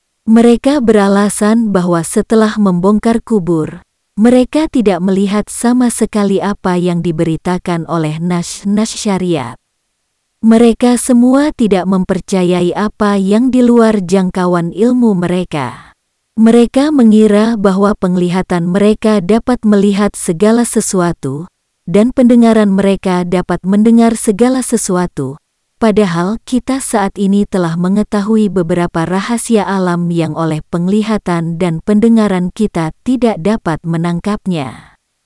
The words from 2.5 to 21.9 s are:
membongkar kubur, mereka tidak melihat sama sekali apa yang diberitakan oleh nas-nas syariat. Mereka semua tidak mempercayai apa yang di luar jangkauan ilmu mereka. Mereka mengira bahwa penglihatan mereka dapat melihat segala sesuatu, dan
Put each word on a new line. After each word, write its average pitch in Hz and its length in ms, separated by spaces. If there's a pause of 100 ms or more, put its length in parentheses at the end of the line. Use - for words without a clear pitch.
membongkar 208 640
kubur, 170 640 (320)
mereka 254 560
tidak 196 320
melihat 196 480
sama 247 400
sekali 202 480
apa 185 400
yang 175 240
diberitakan 170 880
oleh 156 320
nas-nas 196 720
syariat. 175 640 (800)
Mereka 233 560
semua 262 560
tidak 196 320
mempercayai 180 960
apa 202 400
yang 214 320
di 247 80
luar 233 480
jangkauan 180 640
ilmu 226 480
mereka. 170 720 (480)
Mereka 240 560
mengira 220 640
bahwa 202 320
penglihatan 180 800
mereka 214 480
dapat 220 480
melihat 202 480
segala 214 480
sesuatu, 175 880 (360)
dan 208 240